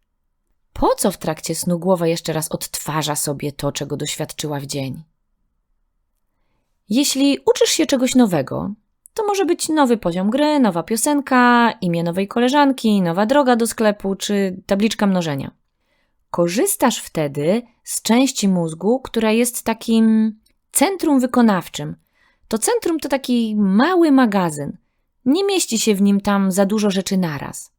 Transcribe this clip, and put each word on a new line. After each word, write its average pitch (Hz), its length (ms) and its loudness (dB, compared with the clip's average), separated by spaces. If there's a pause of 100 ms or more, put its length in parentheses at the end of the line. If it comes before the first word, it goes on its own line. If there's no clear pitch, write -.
(720)
Po 415 220 0
co 226 160 0
w - 80 -8
trakcie 165 360 -6
snu 175 240 -4
głowa 170 280 0
jeszcze 165 260 -2
raz 156 200 -6
odtwarza 147 640 -6
sobie 147 360 -6
to, 143 200 -6
czego 139 240 -8
doświadczyła 147 640 -8
w 143 60 -10
dzień? 139 360 -8 (1900)
Jeśli 269 580 2
uczysz 466 240 2
się - 160 0
czegoś 254 280 0
nowego, 175 600 0 (400)
to 440 120 -4
może 392 200 0
być 349 220 -2
nowy 285 280 2
poziom 185 340 -2
gry, 294 300 2
nowa 175 220 0
piosenka, 247 960 2
imię 170 220 0
nowej 175 260 -2
koleżanki, 254 760 2
nowa 180 240 0
droga 254 300 4
do 233 100 0
sklepu 208 480 -2
czy 196 520 -4
tabliczka 202 400 0
mnożenia. 160 440 -2 (800)
Korzystasz 220 680 0
wtedy 151 640 -2 (220)
z - 180 -8
części 247 460 2
mózgu, 180 520 0
która 220 320 -2
jest 233 320 -2
takim 220 760 0 (340)
centrum 320 480 2
wykonawczym. 208 760 0 (520)
To 220 100 -2
centrum 359 400 0
to 277 100 -8
taki 240 480 -2
mały 277 560 4
magazyn. 190 640 0 (480)
Nie 320 200 2
mieści 381 340 0
się 214 160 2
w 190 80 0
nim 202 180 4
tam 196 320 0
za 196 140 2
dużo 208 240 0
rzeczy 190 260 -2
naraz. 151 640 -4